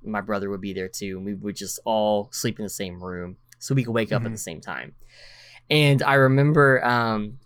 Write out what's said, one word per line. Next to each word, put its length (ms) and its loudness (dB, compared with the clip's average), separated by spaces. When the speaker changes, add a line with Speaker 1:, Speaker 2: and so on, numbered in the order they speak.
Speaker 1:
My 180 -6
brother 280 -4
would 120 -8
be 120 -8
there 140 -6
too. 300 -10
And 80 -10
we 100 -6
would 200 -8
just 300 -10
all 460 0
sleep 280 -6
in 40 -10
the 60 -8
same 340 -10
room 340 -10
so 160 -4
we 80 2
could 100 -6
wake 180 -2
up 100 -2
at 40 -4
Speaker 2:
Mm-hmm. 80 -6
Speaker 1:
the 60 -12
same 220 -12
time. 320 -12
And 320 4
I 140 2
remember, 680 6
um, 640 2